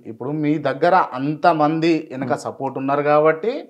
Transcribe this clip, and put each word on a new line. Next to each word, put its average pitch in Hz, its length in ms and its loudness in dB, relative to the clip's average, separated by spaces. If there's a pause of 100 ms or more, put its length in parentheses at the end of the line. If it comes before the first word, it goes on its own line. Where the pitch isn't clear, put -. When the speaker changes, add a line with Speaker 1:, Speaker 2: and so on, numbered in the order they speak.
Speaker 1:
ఇప్పుడు 117 240 -10
మీ 151 280 -2
దగ్గర 139 360 2
అంతమంది 156 1160 0
వెనక 131 200 -6
Speaker 2:
ఉమ్. 143 80 0
Speaker 1:
సపోర్ట్ 131 400 -6
ఉన్నారు 139 240 0
కాబట్టి, 156 680 2